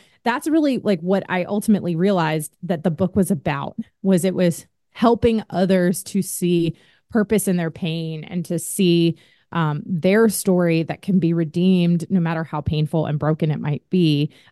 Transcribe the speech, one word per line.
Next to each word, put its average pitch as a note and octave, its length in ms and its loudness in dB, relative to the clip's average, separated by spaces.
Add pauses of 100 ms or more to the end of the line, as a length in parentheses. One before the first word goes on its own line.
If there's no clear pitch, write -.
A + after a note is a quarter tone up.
(240)
that's B3 240 -2
really, D4 300 2
like, F#3+ 220 -2
what F#3+ 280 0
I F3+ 160 -2
ultimately G3+ 500 0
realized D#3+ 680 0
that E3+ 220 -4
the F3 60 0
book F3+ 240 -2
was F#3+ 160 2
about, C#3+ 460 -4 (260)
was F#3+ 220 2
it F#3 100 0
was F3 320 0 (260)
helping A#3 580 2
others F3+ 540 0
to G3 180 -4
see E3+ 520 -2 (360)
purpose G#3 360 0
in F3+ 120 0
their D#3+ 120 -4
pain D#3+ 540 -6
and F3 220 -6
to E3+ 120 -4
see, E3+ 580 2 (360)
um, D3+ 340 -2
their F#3+ 420 2
story F3 540 0
that - 200 -8
can F#3+ 180 0
be E3 120 2
redeemed E3+ 800 2
no F#3+ 80 2
matter E3 240 -2
how D3+ 180 -8
painful D3+ 460 0
and D3 140 -2
broken D3+ 320 0
it - 80 -4
might - 280 -6
be. D3+ 420 2 (220)